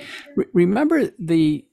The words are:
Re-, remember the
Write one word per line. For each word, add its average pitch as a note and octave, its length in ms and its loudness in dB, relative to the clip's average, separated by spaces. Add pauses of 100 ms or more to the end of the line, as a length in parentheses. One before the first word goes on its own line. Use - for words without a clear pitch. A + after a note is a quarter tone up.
(360)
Re-, - 160 -2
remember A#3+ 680 0
the D#3+ 540 0